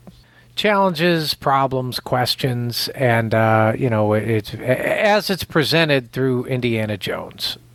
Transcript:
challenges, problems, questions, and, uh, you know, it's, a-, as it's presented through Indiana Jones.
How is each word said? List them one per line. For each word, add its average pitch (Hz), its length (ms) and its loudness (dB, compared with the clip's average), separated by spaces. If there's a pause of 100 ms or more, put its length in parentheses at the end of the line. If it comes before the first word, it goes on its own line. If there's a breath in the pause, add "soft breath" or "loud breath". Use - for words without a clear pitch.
(560 soft breath)
challenges, 175 800 2
problems, 131 680 0
questions, 120 880 -2
and, 113 440 0
uh, 110 420 4
you 135 140 0
know, 107 220 2
it's, 107 420 -2
a-, 120 500 -2
as 208 260 2
it's 180 140 -4
presented 143 680 0
through 127 340 0
Indiana 117 500 -2
Jones. - 600 -8 (160)